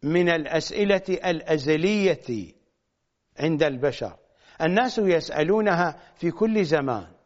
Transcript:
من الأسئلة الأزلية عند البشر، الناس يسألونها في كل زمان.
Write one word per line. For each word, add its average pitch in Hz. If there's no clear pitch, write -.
من 175
الأسئلة 170
الأزلية 160
عند 156
البشر، 131
الناس 208
يسألونها 175
في 170
كل 214
زمان. 135